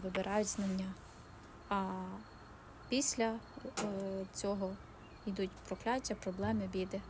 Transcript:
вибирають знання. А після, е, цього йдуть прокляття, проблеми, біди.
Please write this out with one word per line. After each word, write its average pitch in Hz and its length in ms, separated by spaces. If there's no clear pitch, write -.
вибирають 190 440
знання. 190 460
А 196 220
після, 247 360
е, 226 120
цього 196 380
йдуть 190 240
прокляття, 233 480
проблеми, 196 580
біди. 190 360